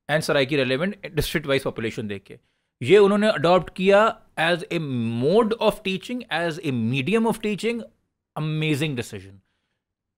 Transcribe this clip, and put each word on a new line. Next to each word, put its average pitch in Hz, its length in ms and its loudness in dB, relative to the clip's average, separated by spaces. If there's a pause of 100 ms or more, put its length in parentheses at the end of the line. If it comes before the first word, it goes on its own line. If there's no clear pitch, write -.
(120)
and 156 100 2
सराइकी 143 360 0
relevant 139 580 -2
district 151 320 -4
wise 139 200 0
population 113 380 -6
देख 101 220 -8
के। 117 120 -20 (440)
ये 160 160 6
उन्होंने 208 300 4
अडॉप्ट 175 480 2
किया 196 420 4 (220)
as 165 180 0
a 170 220 -6 (440)
mode 208 280 4 (100)
of 214 100 2 (140)
teaching, 196 360 -6 (100)
as 170 260 -4
a - 60 -10
medium 135 560 0
of 220 120 2
teaching, 220 500 -4 (560)
amazing 156 440 -2
decision। 113 480 -6 (880)